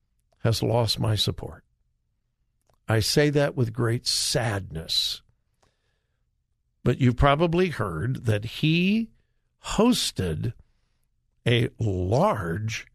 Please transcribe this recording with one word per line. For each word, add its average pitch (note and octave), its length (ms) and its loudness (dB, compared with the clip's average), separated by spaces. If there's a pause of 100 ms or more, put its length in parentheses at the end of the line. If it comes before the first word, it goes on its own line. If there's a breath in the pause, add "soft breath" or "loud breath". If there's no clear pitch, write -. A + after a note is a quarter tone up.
(440)
has A2+ 180 0
lost A#2 380 0
my A2 160 0
support. - 480 -6 (1200)
I A2 140 2
say D3 300 4
that C#3+ 260 0
with A2+ 160 0
great A#2+ 340 -2
sadness. - 1160 -4 (1600)
But B2 160 0
you've B2 160 4
probably D#3+ 540 2
heard A#2 560 -4
that G#2+ 180 0
he F3+ 640 0 (560)
hosted A2 880 0 (920)
a A#2 240 2 (120)
large G#2+ 1160 -2